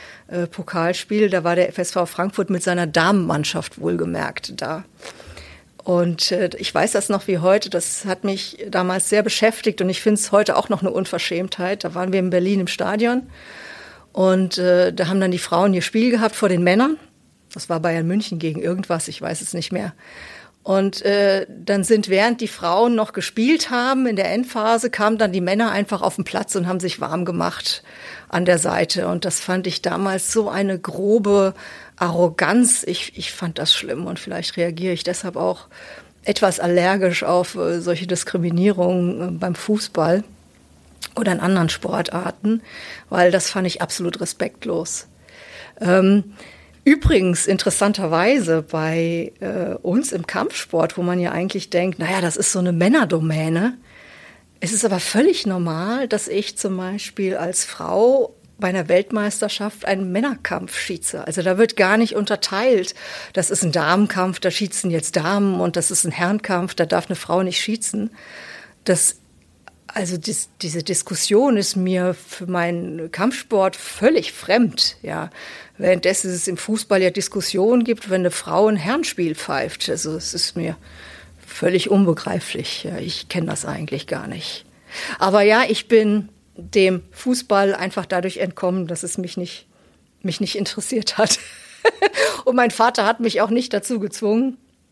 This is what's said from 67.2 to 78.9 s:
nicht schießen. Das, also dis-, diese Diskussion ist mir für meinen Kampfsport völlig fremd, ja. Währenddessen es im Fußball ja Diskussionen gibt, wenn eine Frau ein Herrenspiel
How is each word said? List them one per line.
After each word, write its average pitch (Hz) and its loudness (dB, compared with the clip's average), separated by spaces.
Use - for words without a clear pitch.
nicht 185 -2
schießen. 220 -4
Das, - 2
also 180 -4
dis-, - -6
diese 165 -6
Diskussion 208 2
ist - -2
mir 185 0
für - -12
meinen 170 -4
Kampfsport 190 0
völlig - 0
fremd, - 2
ja. 156 -8
Währenddessen 185 2
es 180 -4
im 180 -4
Fußball 208 0
ja 180 4
Diskussionen 202 0
gibt, 226 -2
wenn 185 2
eine 180 2
Frau 175 2
ein 214 4
Herrenspiel 185 -2